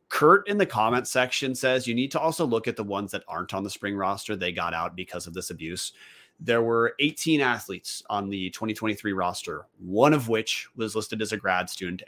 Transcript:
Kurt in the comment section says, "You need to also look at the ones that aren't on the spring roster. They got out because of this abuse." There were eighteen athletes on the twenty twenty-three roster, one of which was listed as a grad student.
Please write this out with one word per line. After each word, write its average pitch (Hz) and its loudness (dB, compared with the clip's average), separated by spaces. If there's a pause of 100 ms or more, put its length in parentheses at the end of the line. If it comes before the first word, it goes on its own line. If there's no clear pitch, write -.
(100)
Kurt 180 6
in 208 0
the 196 4
comment 117 2
section 127 0
says, 127 2
"You 117 0
need 135 0
to 156 0
also 160 0
look 113 0
at 117 -2
the 110 -4
ones 101 -4
that - -6
aren't 87 -8
on 98 -2
the 101 -6
spring 98 -6
roster. 101 -2
They 92 -2
got 85 -2
out 85 -4
because 87 -8
of 85 -12
this 90 -8
abuse." 80 -8 (460)
There 117 2
were 117 2
eighteen 151 2
athletes 113 -2
on 101 -2
the 92 -4
twenty 110 -4
twenty-three 107 -2
roster, 87 -4 (140)
one 104 6
of 131 2
which - 0
was 110 -4
listed 110 -4
as 107 -4
a 107 -2
grad 90 0
student. 90 -8